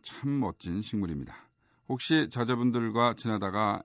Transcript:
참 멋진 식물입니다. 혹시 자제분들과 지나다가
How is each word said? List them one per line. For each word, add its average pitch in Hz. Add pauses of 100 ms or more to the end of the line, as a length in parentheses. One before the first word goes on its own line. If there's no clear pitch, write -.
참 143
멋진 90
식물입니다. 85 (540)
혹시 135
자제분들과 120
지나다가 104